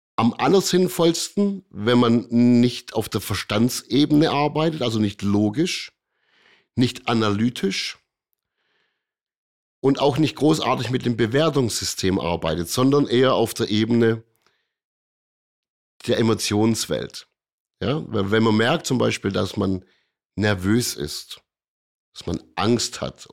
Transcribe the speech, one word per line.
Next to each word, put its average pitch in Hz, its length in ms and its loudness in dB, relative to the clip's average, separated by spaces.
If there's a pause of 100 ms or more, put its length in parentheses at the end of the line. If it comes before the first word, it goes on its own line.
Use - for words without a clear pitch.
(160)
am 117 180 0
allersinnvollsten, 185 1400 0
wenn 113 260 0
man 117 320 4
nicht 120 640 2
auf 110 160 -4
der 104 120 -4
Verstandsebene 127 1080 0
arbeitet, 151 540 -2
also 113 160 0
nicht 104 240 -2
logisch, 104 720 -2 (800)
nicht - 320 0
analytisch, 117 920 -2 (1900)
und 135 160 2
auch 135 180 2
nicht 156 200 0
großartig 131 540 0
mit 131 140 -2
dem 120 120 -2
Bewertungssystem 117 1000 0
arbeitet, 82 520 -2
sondern 139 360 2
eher 127 280 4
auf 110 200 0
der - 140 -4
Ebene 113 560 2 (1800)
der 107 120 0
Emotionswelt. 107 1080 -2 (540)
Ja, 131 260 -4
weil 101 240 -4
wenn 110 120 4
man 113 120 2
merkt 127 320 0
zum 131 100 -2
Beispiel, 113 360 -2
dass 98 240 -4
man 95 260 -2 (520)
nervös 104 600 0
ist, - 460 -12 (720)
dass - 120 -18
man - 160 -6 (140)
Angst 110 460 -2
hat - 320 -10